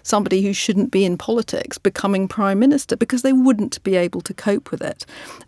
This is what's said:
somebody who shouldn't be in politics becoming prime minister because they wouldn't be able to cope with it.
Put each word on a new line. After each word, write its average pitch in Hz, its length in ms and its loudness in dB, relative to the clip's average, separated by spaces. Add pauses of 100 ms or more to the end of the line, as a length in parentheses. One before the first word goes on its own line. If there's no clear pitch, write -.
somebody 196 400 2
who 196 100 2
shouldn't 196 380 0
be 190 160 2
in 180 100 0
politics - 640 -4
becoming 190 500 0
prime 196 300 0
minister 277 380 2
because 240 260 -2
they 269 100 2
wouldn't 254 520 2
be 190 120 0
able 175 240 0
to 180 140 -8
cope - 380 -4
with - 100 -6
it. - 240 -10 (420)